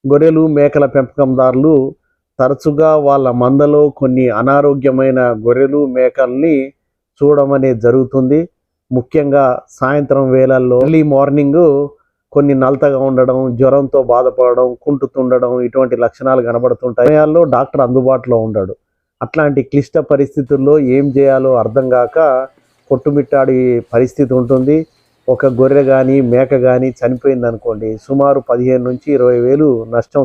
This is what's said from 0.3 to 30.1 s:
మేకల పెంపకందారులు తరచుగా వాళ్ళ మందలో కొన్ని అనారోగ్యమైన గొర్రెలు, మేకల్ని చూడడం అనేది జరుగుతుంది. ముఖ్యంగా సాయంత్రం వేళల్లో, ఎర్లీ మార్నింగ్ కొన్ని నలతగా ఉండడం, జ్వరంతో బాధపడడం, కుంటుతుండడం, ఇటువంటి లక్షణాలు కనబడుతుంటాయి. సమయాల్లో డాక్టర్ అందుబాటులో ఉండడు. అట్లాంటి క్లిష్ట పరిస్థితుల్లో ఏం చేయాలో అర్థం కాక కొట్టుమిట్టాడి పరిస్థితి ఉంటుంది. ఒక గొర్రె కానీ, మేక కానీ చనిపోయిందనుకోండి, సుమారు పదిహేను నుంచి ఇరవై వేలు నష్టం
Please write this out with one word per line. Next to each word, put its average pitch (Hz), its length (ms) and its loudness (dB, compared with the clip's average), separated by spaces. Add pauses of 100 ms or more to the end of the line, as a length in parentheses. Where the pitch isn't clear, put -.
మేకల 143 380 2
పెంపకందారులు 131 760 0 (640)
తరచుగా 143 520 0 (160)
వాళ్ళ 139 200 2 (160)
మందలో 147 380 2 (200)
కొన్ని 127 260 0 (140)
అనారోగ్యమైన 135 800 0 (240)
గొర్రెలు, 135 360 0 (140)
మేకల్ని 131 600 0 (640)
చూడడం 143 380 2
అనేది 131 280 -2
జరుగుతుంది. 131 540 0 (500)
ముఖ్యంగా 139 540 0 (340)
సాయంత్రం 139 560 -2
వేళల్లో, 131 520 2
ఎర్లీ 160 160 2 (100)
మార్నింగ్ 139 520 2 (680)
కొన్ని 143 320 2
నలతగా 135 440 0
ఉండడం, 127 320 0 (200)
జ్వరంతో 135 420 2 (100)
బాధపడడం, 123 560 0 (160)
కుంటుతుండడం, 127 680 -2 (140)
ఇటువంటి 127 360 -2
లక్షణాలు 131 440 -2
కనబడుతుంటాయి. 123 640 -2
సమయాల్లో 156 340 2 (100)
డాక్టర్ 135 320 -2
అందుబాటులో 123 520 0 (100)
ఉండడు. 101 280 -6 (440)
అట్లాంటి 139 420 0 (100)
క్లిష్ట 143 240 -2 (160)
పరిస్థితుల్లో 139 640 0 (220)
ఏం 139 80 0 (100)
చేయాలో 135 360 2 (120)
అర్థం 127 320 -2
కాక 123 220 0 (720)
కొట్టుమిట్టాడి 135 680 0 (360)
పరిస్థితి 127 460 -2
ఉంటుంది. 127 360 0 (540)
ఒక 127 180 0 (120)
గొర్రె 135 260 2
కానీ, 131 320 2 (160)
మేక 131 180 0 (140)
కానీ 127 240 0 (100)
చనిపోయిందనుకోండి, 120 880 -4 (160)
సుమారు 139 360 0 (100)
పదిహేను 123 380 0
నుంచి 127 260 -8
ఇరవై 123 300 2
వేలు 143 240 2 (260)
నష్టం 120 300 -2